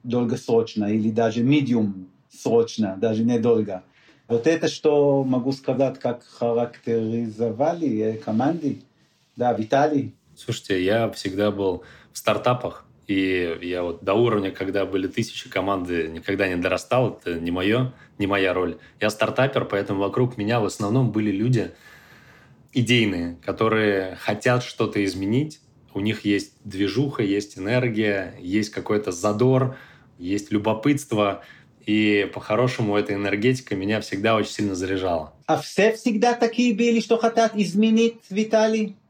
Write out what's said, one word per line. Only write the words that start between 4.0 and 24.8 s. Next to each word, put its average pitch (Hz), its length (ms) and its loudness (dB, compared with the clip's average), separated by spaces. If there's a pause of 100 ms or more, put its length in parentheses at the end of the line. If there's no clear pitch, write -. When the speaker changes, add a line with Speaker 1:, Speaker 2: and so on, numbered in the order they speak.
Speaker 1:
Вот 117 180 2
это 160 220 2
что 143 560 4
могу 127 260 0
сказать, 131 480 -2
как 120 240 -4
характеризовали, 117 1800 -2
э, 110 180 0
команды. 135 640 -2 (540)
Да, 123 180 0
Виталий. 135 600 0 (240)
Speaker 2:
Слушайте, 98 460 -4
я 113 280 2
всегда 101 400 -2
был 95 320 -2 (300)
в - 40 -14
стартапах, 113 680 -2 (220)
и 92 540 0
я 90 220 -4
вот 85 200 -6
до 98 100 0
уровня, 107 380 2
когда 95 340 -2
были 95 220 -2
тысячи, - 420 -6
команды 90 580 -2
никогда 95 400 -2
не 90 80 -2
дорастал, 92 640 0
это 85 200 -6
не 85 120 -4
моё, 107 400 0 (280)
не 101 80 0
моя 95 260 2
роль. 87 240 -2 (240)
Я 107 80 2
стартапер, 127 560 0
поэтому 101 360 -2
вокруг 123 360 0
меня 110 240 0
в 104 40 0
основном 110 460 0
были 107 200 0
люди 104 400 0 (1040)
идейные, 101 680 0
которые 101 760 0
хотят 123 420 0
что-то 107 400 -2